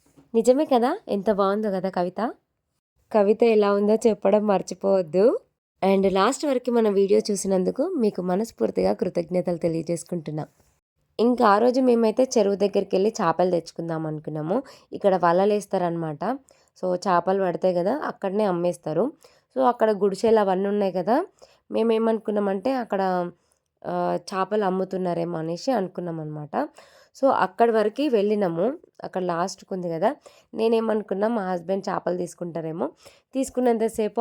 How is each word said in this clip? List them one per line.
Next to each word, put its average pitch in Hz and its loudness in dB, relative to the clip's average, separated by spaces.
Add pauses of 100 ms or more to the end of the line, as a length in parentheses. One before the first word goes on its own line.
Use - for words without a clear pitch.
(340)
నిజమే 247 4
కదా, 247 2 (240)
ఎంత 202 -2 (100)
బాగుందో 208 0
కదా 185 -4
కవిత. 180 -4 (920)
కవిత 208 4 (140)
ఎలా 202 4
ఉందో 208 2 (120)
చెప్పడం 208 2
మర్చిపోవద్దు. 185 0 (560)
And 190 4 (120)
లాస్ట్ 226 2
వరకు 254 -2
మన 220 4 (100)
వీడియో 202 4 (100)
చూసినందుకు 190 0 (180)
మీకు 202 0 (100)
మనస్ఫూర్తిగా 190 -2 (100)
కృతజ్ఞతలు 175 -4
తెలియజేసుకుంటున్నా. 160 -6 (720)
ఇంకా 240 2 (100)
ఆ - 4
రోజు 247 4
మేమైతే 233 4 (100)
చెరువు 202 2
దగ్గరికి 196 0
వెళ్ళి 196 2
చేపలు 180 2
తెచ్చుకుందాం 165 -6
అనుకున్నాము. 156 -4 (400)
ఇక్కడ 196 2 (120)
వలలు 190 4
వేస్తారనమాట. 170 -4 (560)
So 185 -6 (200)
చేపలు 190 2
పడతాయి 175 0
కదా, 190 0 (160)
అక్కడనే 202 -2
అమ్మేస్తారు. 170 -2 (520)
So 262 0 (100)
అక్కడ 226 2 (140)
గుడిసెలు 214 2
అవన్నీ 190 0
ఉన్నాయి 196 -2
కదా, 202 0 (560)
మేమేమనుకున్నామంటే 220 0 (120)
అక్కడ, 202 -4 (880)
ఆ, - -4 (380)
చేపలు 196 -2
అమ్ముతున్నారేమో 180 -2
అనేసి 170 -6 (100)
అనుకున్నాం 175 -6
అనమాట. 151 -10 (640)
So 262 0 (200)
అక్కడి 233 2
వరకు 214 0 (140)
వెళ్ళినాము. 196 0 (420)
అక్కడ 185 -6 (100)
లాస్ట్కి 175 -6
ఉంది 180 -6
కదా, 175 2 (480)
నేనేమనుకున్నా 220 0 (100)
మా 202 -4
హస్బెండ్ 185 -4
చేపలు 180 -2
తీసుకుంటారేమో, 165 -6 (480)
తీసుకున్నంతసేపు 226 -2